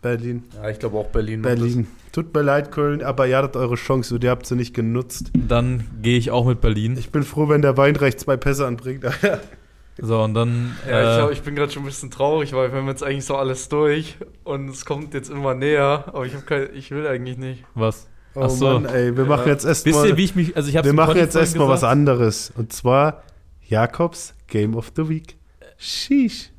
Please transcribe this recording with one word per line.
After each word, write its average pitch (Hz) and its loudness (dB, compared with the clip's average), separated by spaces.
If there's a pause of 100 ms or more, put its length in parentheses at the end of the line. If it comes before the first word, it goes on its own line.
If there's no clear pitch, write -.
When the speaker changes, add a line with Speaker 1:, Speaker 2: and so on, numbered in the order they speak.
Speaker 1:
Berlin. 120 -4 (100)
Speaker 2:
Ja, 107 -8
ich 107 -8
glaub 107 -6
auch 107 -2
Berlin 110 -2
macht 120 0
Speaker 1:
Berlin. 120 0 (180)
Speaker 2:
das. - -20
Speaker 1:
Tut 165 -6
mir 151 2
leid, 147 0
Köln, 147 -2
aber 131 0
ihr 127 2
hattet 139 0
eure 123 0
Chance 127 -2
und 123 -2
ihr 123 4
habt 123 -2
sie 127 -2
nicht 120 -4
genutzt. 120 -4
Speaker 3:
Dann 120 2 (180)
geh 120 4
ich 120 2
auch 120 2
mit 123 2
Berlin. 110 2
Speaker 1:
Ich 113 -8
bin 147 0
froh, 147 0
wenn 147 4
der 135 4
Wein 139 6
rechts 139 0
zwei 135 2
Pässe 139 0
anbringt, 127 -8
<laughs> - -2
Alter. 151 0 (600)
Speaker 3:
So, 113 2
und 110 0
dann, 120 -2 (140)
Speaker 2:
Ja, 113 2
ich 117 4
Speaker 3:
äh, 117 4
Speaker 2:
glaub, 147 2
ich - -8
bin 147 -8
grad 143 -2
schon 143 -10
ein 139 -8
bisschen 139 -12
traurig, 147 0
weil 127 0
wir 139 -4
haben 135 -4
jetzt 135 -6
eigentlich 139 -4
so 139 -2
alles 131 -4
durch 151 0 (280)
und 139 -8
es 131 -16
kommt 147 -8
jetzt 131 -8
immer 139 -4
näher, 143 0
aber 135 -8
ich 127 -10
hab 139 -14
kein, 139 -2
ich 135 -16
will 147 -6
eigentlich 127 -4
nicht. 131 -12 (100)
Speaker 3:
Was? 110 -2 (260)
Speaker 1:
Oh 135 -4
Speaker 3:
Ach 131 2
so. 131 2 (140)
Speaker 1:
Mann, 147 -4
ey, 123 0
wir 135 2
Speaker 2:
Ja. 135 0
Speaker 1:
machen 143 4
jetzt 143 2
erst 160 0
Speaker 3:
Wisst 151 4
Speaker 1:
mal, 147 6
Speaker 3:
ihr, 147 4
wie 185 2
ich 180 -2
mich, 175 0
also 143 -2
ich 143 0
hab's 151 4
Speaker 1:
wir 143 6
Speaker 3:
dem 151 6
Speaker 1:
machen 156 6
Speaker 3:
Conny 170 6
Speaker 1:
jetzt 165 2
Speaker 3:
vorhin 160 4
Speaker 1:
erst 165 -2
mal 143 6
was 131 4
Speaker 3:
gesagt. 123 4
Speaker 1:
anderes. 127 2
Und 117 -6
zwar 139 2 (460)
Jakobs 123 -2 (120)
Game 107 0
of 117 -8
the 160 -2
Week. 160 -8 (460)
Sheesh. - -2